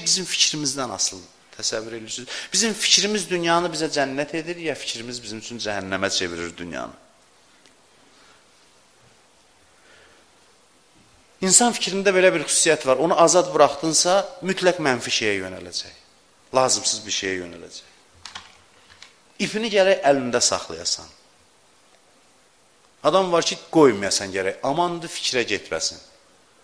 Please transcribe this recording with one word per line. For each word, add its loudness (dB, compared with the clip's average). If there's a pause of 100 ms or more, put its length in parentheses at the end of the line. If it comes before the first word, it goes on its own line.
bizim 0
fikrimizdən -2
asılıdır. -6 (240)
Təsəvvür -6
edirsiniz. -12 (240)
Bizim 2
fikrimiz 2
dünyanı 2
bizə -4
cənnət -2
edir, -8
ya -4
fikrimiz -10
bizim -10
üçün -12
cəhənnəmə -2
çevirir -4
dünyanı? -10 (4000)
İnsan 4
fikrində 0
belə 6
bir -2
xüsusiyyət 2
var. 4
Onu 2
azad 6
buraxdınsa, 4 (260)
mütləq 2
mənfi 0
şeyə 0
yönələcək. -10 (580)
Lazımsız 0
bir -6
şeyə -4
yönələcək. -14 (1600)
İpini -4
gərək 4
əlində 4
saxlayasan. -4 (2000)
Adam 2
var 2
ki, -2 (160)
qoymayasan 4
gərək. -4
Amandır, -2
fikrə -2
getməsin. -4 (680)